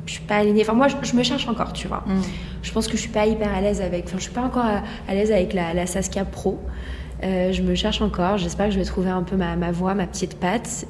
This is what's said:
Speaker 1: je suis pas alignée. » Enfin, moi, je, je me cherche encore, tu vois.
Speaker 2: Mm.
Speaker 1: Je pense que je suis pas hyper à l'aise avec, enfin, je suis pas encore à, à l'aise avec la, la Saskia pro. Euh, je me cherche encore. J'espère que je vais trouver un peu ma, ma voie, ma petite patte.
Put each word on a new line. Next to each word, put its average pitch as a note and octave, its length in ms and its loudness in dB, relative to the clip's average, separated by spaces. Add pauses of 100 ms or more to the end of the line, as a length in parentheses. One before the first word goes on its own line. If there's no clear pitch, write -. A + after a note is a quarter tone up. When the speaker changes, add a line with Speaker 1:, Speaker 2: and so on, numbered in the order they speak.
Speaker 1:
je - 60 -8
suis - 100 -10
pas G#3 140 0
alignée. » G#3 260 6
Enfin, G#3+ 100 2
moi, C4 160 6
je, C#4 140 0
je - 120 -2
me A#3+ 80 6
cherche C4+ 260 0
encore, G3 240 -2
tu - 140 -4
vois. - 200 -4
Speaker 2:
Mm. F#3+ 160 2 (400)
Speaker 1:
Je - 100 -8
pense A3 140 0
que A3+ 100 -2
je - 60 -2
suis - 80 -6
pas G#3+ 160 4
hyper G#3+ 260 2
à F#3+ 80 0
l'aise G3 220 2
avec, F3 240 -2
enfin, F#3 100 -4
je F3+ 60 -4
suis - 100 -8
pas A#3+ 80 -4
encore B3 240 0
à, G3+ 200 2 (220)
à G3 80 -2
l'aise G#3 180 4
avec F#3 200 4
la, E3+ 220 0
la F3 120 2
Saskia F#3+ 380 -2
pro. - 340 -2 (640)
Euh, F#3 300 2
je F#3 100 0
me F3+ 120 2
cherche G#3 260 0
encore. G3 380 2
J'espère F3 280 0
que G#3+ 60 2
je G3 60 0
vais F3+ 60 2
trouver F#3 260 0
un F#3 120 0
peu F3+ 140 -2
ma, E3+ 200 0
ma E3+ 140 0
voie, F3+ 240 0
ma F#3+ 120 0
petite - 300 -6
patte. G3+ 540 -2